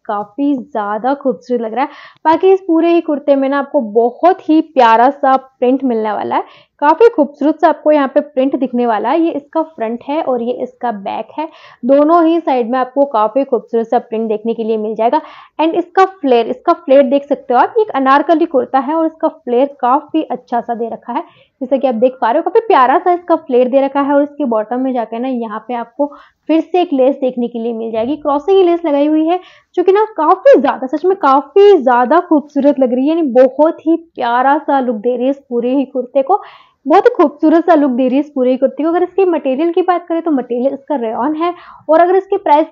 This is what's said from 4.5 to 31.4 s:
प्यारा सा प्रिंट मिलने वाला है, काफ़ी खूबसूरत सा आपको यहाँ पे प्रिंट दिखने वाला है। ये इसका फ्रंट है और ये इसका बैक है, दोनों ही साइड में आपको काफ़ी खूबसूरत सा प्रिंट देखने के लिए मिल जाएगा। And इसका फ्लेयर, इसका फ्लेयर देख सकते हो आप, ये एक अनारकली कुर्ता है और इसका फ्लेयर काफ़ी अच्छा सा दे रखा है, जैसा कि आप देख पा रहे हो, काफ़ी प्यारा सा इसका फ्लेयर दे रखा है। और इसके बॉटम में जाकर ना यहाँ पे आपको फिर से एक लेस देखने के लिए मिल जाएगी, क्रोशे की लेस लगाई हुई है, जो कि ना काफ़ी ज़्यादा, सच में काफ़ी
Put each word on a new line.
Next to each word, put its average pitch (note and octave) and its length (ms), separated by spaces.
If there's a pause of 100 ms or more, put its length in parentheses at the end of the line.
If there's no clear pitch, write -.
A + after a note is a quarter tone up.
प्यारा A#3+ 480
सा C4+ 240
प्रिंट C4+ 480
मिलने A3 280
वाला G3+ 240
है, E4+ 80 (380)
काफ़ी D#4+ 280
खूबसूरत D4+ 520
सा E4+ 80
आपको D4+ 220
यहाँ C#4+ 160
पे C#4 140
प्रिंट C#4 340
दिखने A#3+ 300
वाला A3 240
है। E4 120
ये E4 100
इसका C#4+ 320
फ्रंट A#3 400
है D4+ 200
और B3 180
ये A#3+ 120 (100)
इसका A#3+ 300
बैक G#3 340 (100)
है, D#4 100 (360)
दोनों D4 420
ही E4 140
साइड C4 320
में C4 80
आपको B3+ 280
काफ़ी A3 380
खूबसूरत A3+ 420
सा A#3+ 140
प्रिंट A3+ 280
देखने A3 240
के A3+ 100
लिए A3 140
मिल G#3+ 180
जाएगा। B3 260 (400)
And D#4+ 140
इसका F#4+ 300
फ्लेयर, B3 420
इसका D#4+ 280
फ्लेयर C#4 300
देख C#4 200
सकते - 280
हो B3 60
आप, F#4+ 180
ये G#4+ 60
एक G#4+ 80
अनारकली D4 560
कुर्ता C4 320
है C#4 160
और E4 100
इसका D#4+ 220
फ्लेयर C4 540
काफ़ी C#4+ 420
अच्छा - 380
सा A#3 140
दे A3+ 140
रखा A#3 240
है, D#4+ 100 (380)
जैसा C4+ 160
कि C4 100
आप B3 80
देख B3 260
पा A#3 100
रहे D4 80
हो, E4 40
काफ़ी A4+ 240
प्यारा C#4 320
सा F4+ 140
इसका F4 240
फ्लेयर B3 320
दे C4+ 120
रखा C#4 200
है। C#4 120
और C#4+ 100
इसके D4 240
बॉटम A3+ 320
में C4 140
जाकर A3+ 260
ना B3+ 100
यहाँ A3+ 320
पे B3 140
आपको C#4+ 380 (360)
फिर D#4+ 120
से F4+ 200
एक F4 120
लेस C4 240
देखने B3 300
के A#3+ 120
लिए A3+ 140
मिल A3+ 180
जाएगी, A#3 260
क्रोशे D4 360
की G4 100
लेस E4+ 220
लगाई C#4+ 220
हुई D#4 180
है, F4+ 140 (360)
जो E4+ 80
कि F#4+ 80
ना G#4 120 (140)
काफ़ी F4+ 420
ज़्यादा, B3+ 280
सच D#4 180
में F#4+ 120
काफ़ी E4 600